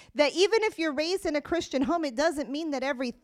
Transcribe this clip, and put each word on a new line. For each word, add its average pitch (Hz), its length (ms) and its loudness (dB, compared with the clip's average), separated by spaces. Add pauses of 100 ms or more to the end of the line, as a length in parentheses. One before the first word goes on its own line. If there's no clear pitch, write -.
(120)
that 277 220 2
even 403 300 4
if 440 120 -2
you're 320 160 -2
raised 320 320 -2
in 302 120 0
a 285 40 0
Christian 302 420 -2
home, 320 220 0
it 247 120 -4
doesn't 285 340 0
mean 302 220 -4
that 262 100 -2
every 262 300 -2 (120)